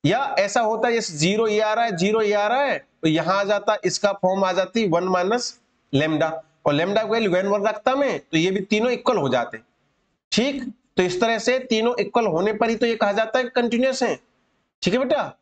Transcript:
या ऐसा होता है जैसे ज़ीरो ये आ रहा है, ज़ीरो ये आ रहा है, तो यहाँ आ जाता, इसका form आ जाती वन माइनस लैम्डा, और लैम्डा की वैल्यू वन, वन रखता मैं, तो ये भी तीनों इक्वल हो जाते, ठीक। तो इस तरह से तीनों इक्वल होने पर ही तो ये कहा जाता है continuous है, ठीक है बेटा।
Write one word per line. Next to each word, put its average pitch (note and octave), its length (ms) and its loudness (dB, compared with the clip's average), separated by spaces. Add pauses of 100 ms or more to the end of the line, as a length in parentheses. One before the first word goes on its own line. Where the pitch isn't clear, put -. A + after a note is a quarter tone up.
या G#3+ 200 2 (160)
ऐसा G3+ 220 0
होता A3+ 260 0
है A#3+ 60 2
जैसे A3+ 240 -4
ज़ीरो G3+ 300 2
ये G#3+ 140 0
आ G#3+ 120 0
रहा A#3 120 0
है, G#3+ 120 -4
ज़ीरो G#3+ 240 0
ये G#3 120 0
आ G#3 140 0
रहा B3 140 0
है, B3 160 -2 (240)
तो D#3+ 60 0
यहाँ E3 320 0
आ G3+ 40 0
जाता, G3+ 420 0
इसका G3 280 0
form F#3+ 320 0
आ F#3 80 0
जाती F#3+ 360 0
वन E3+ 160 2
माइनस F#3 480 -2 (400)
लैम्डा, D#3 360 0 (360)
और D3 80 2
लैम्डा G3 300 0
की G#3 60 -6
वैल्यू A3 220 0
वन, F#3 160 0
वन G3+ 200 0
रखता B3+ 280 0
मैं, B3+ 260 0
तो - 160 -4
ये F3 140 2
भी G3 100 -2
तीनों G#3+ 300 0
इक्वल A#3+ 260 0
हो C#3 120 0
जाते, A#2 280 -2 (760)
ठीक। C4+ 320 0 (340)
तो F#3 60 2
इस F3+ 180 -2
तरह A3+ 180 2
से B3 220 0
तीनों A#3 380 0
इक्वल G#3+ 280 0
होने F#3 260 0
पर A3 160 0
ही A3+ 60 0
तो A#3 100 0
ये A#3 100 0
कहा G#3 180 0
जाता A3 260 0
है A#3+ 160 -2
continuous A#3+ 480 0
है, F#3 120 0 (680)
ठीक F3+ 120 2
है B3+ 60 2
बेटा। C4 240 0 (180)